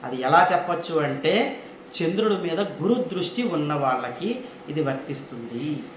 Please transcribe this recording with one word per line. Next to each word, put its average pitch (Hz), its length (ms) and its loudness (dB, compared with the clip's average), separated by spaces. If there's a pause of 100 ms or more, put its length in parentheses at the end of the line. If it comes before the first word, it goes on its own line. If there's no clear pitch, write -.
అది 127 180 -4
ఎలా 160 320 6
చెప్పొచ్చు 175 460 0
అంటే 156 640 2 (380)
చంద్రుడి 190 360 2
మీద 170 220 0
గురు 196 340 2
దృష్టి 190 500 -2
ఉన్న 151 300 0
వాళ్ళకి 135 720 0 (240)
ఇది 151 120 0
వర్తిస్తుంది. 135 1000 -4 (140)